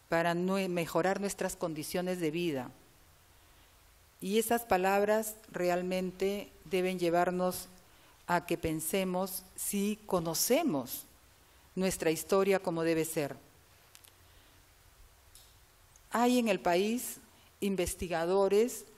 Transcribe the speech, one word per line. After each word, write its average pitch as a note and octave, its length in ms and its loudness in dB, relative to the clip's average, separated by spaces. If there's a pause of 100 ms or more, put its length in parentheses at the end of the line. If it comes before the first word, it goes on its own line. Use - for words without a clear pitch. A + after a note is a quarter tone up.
para E3+ 240 2
nue-, F#3+ 340 0
mejorar F3 540 0
nuestras F#3+ 340 -4
condiciones F3+ 640 -4
de D#3 120 0
vida. D3+ 400 -2 (1500)
Y G3 200 0
esas A#3 260 0
palabras G3+ 680 2 (160)
realmente F#3 1000 -2 (140)
deben F#3 320 -2
llevarnos F3+ 720 0 (560)
a F3 220 0
que E3+ 100 -2
pensemos F#3 840 -4 (120)
si G3+ 520 -4
conocemos E3+ 960 0 (720)
nuestra F#3 340 0
historia G3 480 2
como E3 260 -2
debe D#3+ 220 2
ser. C#3+ 320 -4 (2750)
Hay B3 300 4
en A#3 80 2
el F#3+ 120 2
país G#3 580 0 (420)
investigadores F#3+ 1300 0 (120)